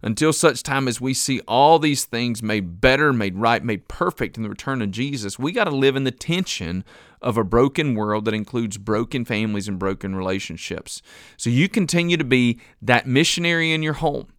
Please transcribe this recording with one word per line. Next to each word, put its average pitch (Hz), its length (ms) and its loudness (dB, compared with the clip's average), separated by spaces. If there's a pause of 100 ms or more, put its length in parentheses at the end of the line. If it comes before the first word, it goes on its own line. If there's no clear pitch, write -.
Until 156 280 2
such 147 300 4
time 135 260 -2
as 120 140 -4
we 131 140 -2
see 131 320 -4
all 147 320 6
these 147 260 0
things 117 380 -4
made 101 360 -4
better, 139 320 4
made 101 240 0
right, 113 280 2
made 110 240 -4
perfect 156 500 -4
in 113 60 -6
the 107 60 -6
return 127 340 -6
of 101 80 -2
Jesus, 117 480 -6
we 143 120 -2
gotta 202 200 0
live 135 240 4
in 135 80 0
the 127 80 0
tension 95 720 -4 (400)
of 113 140 0
a 113 60 2
broken 131 520 2
world 107 300 -2
that 110 100 0
includes 107 420 -4
broken 113 480 -2
families 104 420 -2
and 95 120 -6
broken 95 360 -4
relationships. 92 840 -6 (360)
So - 120 -4
you 139 180 4
continue 170 500 2
to 156 60 0
be 123 360 4 (240)
that 180 240 4
missionary 165 680 2
in 160 80 0
your 156 120 -2
home. 151 340 -4 (100)